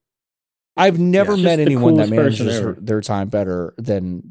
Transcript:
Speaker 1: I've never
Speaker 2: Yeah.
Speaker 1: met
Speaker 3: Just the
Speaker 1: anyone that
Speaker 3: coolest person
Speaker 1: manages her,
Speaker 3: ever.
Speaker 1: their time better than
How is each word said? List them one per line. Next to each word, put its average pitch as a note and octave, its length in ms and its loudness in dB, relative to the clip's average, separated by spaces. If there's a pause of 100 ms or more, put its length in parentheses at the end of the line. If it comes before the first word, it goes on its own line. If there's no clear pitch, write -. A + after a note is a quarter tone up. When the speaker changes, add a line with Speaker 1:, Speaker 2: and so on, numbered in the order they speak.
(800)
Speaker 1:
I've F#3 200 4
never G3 340 2
Speaker 2:
Yeah. F#3 80 0
Speaker 1:
met E3+ 140 4
Speaker 3:
Just - 0 -
the D3+ 60 0 (120)
Speaker 1:
anyone A#2+ 220 4
that G#2+ 120 2
Speaker 3:
coolest A2 140 0 (160)
person A#2+ 80 -4
Speaker 1:
manages A2+ 160 -2
her, F#2+ 80 -4
Speaker 3:
ever. - 100 -12
Speaker 1:
their G#2+ 200 -4
time G2+ 280 -4
better F#2 500 -4
than F#2+ 520 -4